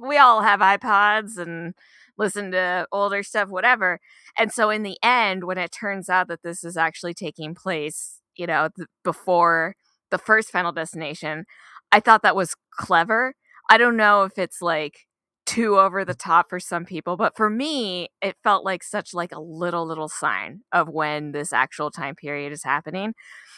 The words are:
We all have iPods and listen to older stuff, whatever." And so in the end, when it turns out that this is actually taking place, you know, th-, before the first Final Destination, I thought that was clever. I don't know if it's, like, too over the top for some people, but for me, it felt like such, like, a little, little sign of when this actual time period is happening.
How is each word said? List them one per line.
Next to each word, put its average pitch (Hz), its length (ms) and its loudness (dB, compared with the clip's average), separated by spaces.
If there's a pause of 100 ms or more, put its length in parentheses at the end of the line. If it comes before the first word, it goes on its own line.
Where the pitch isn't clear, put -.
We 277 180 -2
all 240 240 8
have 202 180 4
iPods 208 760 2
and 170 380 -8 (420)
listen 202 360 -4
to 180 400 0
older 202 320 -2
stuff, 202 240 -4
whatever." 196 500 2 (400)
And 226 140 0
so 214 180 2
in 214 140 -2
the 196 180 -8
end, 208 420 2
when 180 140 -4
it 175 140 -4
turns 196 360 -8
out 180 200 2
that 170 140 -8
this 175 220 -10
is 175 120 -10
actually 160 380 -2
taking 160 400 -10
place, 156 680 -8 (160)
you 175 120 -8
know, 156 280 0
th-, 170 120 -14 (160)
before 170 720 2 (360)
the 180 80 -2
first 220 320 2
Final 175 220 -2
Destination, 160 720 -8 (480)
I 208 80 8
thought 220 220 6
that 185 140 4
was 180 180 -2 (180)
clever. 220 600 0 (360)
I 220 80 10
don't 240 180 4
know 208 280 6
if 190 140 -10
it's, 180 220 -4
like, 156 460 -4 (400)
too 214 320 2
over 190 260 4
the 180 100 -6
top 170 360 2
for 180 80 -8
some 175 260 -6
people, 175 320 -8
but 196 200 -2
for 214 120 2
me, 220 600 -4 (140)
it 190 200 -4
felt 202 220 2
like 190 200 -4
such, - 300 -8
like, 175 180 -6
a - 80 -12
little, 170 460 -4
little 160 220 -6
sign 120 540 -6 (100)
of 170 160 2
when 151 440 -4
this 143 200 -6
actual 139 400 -2
time 139 240 -10
period 143 360 -8
is 147 120 -14
happening. 160 500 -4 (440)